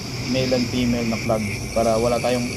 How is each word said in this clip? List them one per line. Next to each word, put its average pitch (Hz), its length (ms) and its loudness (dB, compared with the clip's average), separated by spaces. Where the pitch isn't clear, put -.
male 131 240 2
and 120 160 2
female 120 400 0
na 107 80 -2
plug 110 240 0
para 113 240 4
wala 120 240 2
tayong 120 340 0